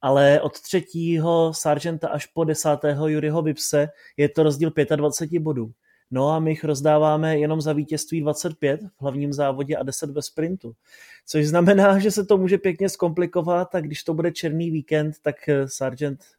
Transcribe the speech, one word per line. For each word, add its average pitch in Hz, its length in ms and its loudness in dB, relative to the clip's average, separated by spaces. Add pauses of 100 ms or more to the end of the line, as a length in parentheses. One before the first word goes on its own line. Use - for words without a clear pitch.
ale 139 400 6
od - 200 -6
třetího 165 920 0
Sargenta 156 540 -2
až 143 180 -4
po - 180 -4
desátého 151 640 0
Yuriho 151 340 0
Vipse 151 480 -2 (280)
je 143 120 2
to 156 140 2
rozdíl 151 280 2
pětadvaceti 151 680 -2
bodů. 131 320 -4 (440)
No 135 140 2
a 160 100 0
my 160 120 0
jich 151 120 -4
rozdáváme 151 760 2
jenom 156 220 0
za 151 120 -2
vítězství 151 480 -4
dvacet 151 380 -4
pět 151 220 0
v 196 200 -18
hlavním 143 320 -4
závodě 139 420 -2
a - 80 -4
deset 135 260 -6
ve 143 120 -6
sprintu. 160 520 -6 (540)
Což 151 200 0
znamená, 190 520 6
že 202 120 2
se 196 140 -2
to 208 120 4
může 185 200 2
pěkně 190 320 -2
zkomplikovat 175 840 -2
a 180 40 0
když 151 240 -8
to 170 100 -4
bude 165 180 -2
černý 165 400 -4
víkend, 151 500 -2
tak, - 280 -6
eh, 139 180 2
Sargent 135 560 -6 (160)